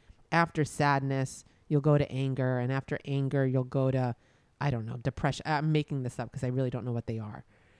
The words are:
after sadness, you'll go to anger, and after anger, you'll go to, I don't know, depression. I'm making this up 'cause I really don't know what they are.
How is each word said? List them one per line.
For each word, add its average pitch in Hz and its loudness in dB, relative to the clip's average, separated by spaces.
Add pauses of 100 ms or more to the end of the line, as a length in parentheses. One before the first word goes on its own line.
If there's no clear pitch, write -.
(320)
after 165 2
sadness, 135 0 (240)
you'll 147 2
go 147 6
to 143 0
anger, 131 0
and 123 0
after 135 -2
anger, 139 0
you'll 131 2
go 131 0
to, 127 0 (440)
I 143 0
don't 113 -2
know, 117 -6
depression. 131 -4
I'm 156 0
making 147 0
this 123 -6
up 117 -8
'cause 127 -6
I 131 0
really 127 0
don't 123 -6
know 123 -4
what 117 -4
they 113 -4
are. 104 -10 (360)